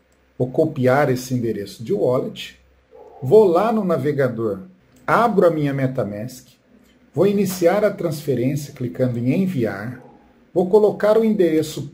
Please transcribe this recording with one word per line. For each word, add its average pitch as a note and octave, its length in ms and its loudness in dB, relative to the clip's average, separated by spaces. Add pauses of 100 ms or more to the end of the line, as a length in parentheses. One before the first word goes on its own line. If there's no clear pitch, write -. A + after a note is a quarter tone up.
(380)
Vou B2+ 120 -2
copiar C#3 600 2
esse B2+ 220 -4
endereço A2 500 -6
de A#2+ 120 -4
wallet, C#3+ 640 -4 (640)
vou F#3+ 220 6
lá G3 280 2
no A3 120 -2
navegador, B2+ 760 -2 (460)
abro F#3+ 400 2
a E3+ 40 6
minha D3+ 220 -2
MetaMask, B2 760 -6 (680)
vou D#3 120 2
iniciar G3+ 580 2
a G3+ 60 2
transferência C#3+ 840 -4
clicando B2 440 -4
em C3 240 0
enviar, A#2 580 -4 (540)
vou F#3 140 0
colocar G#3 480 4
o A3 80 4
endereço D#3 680 0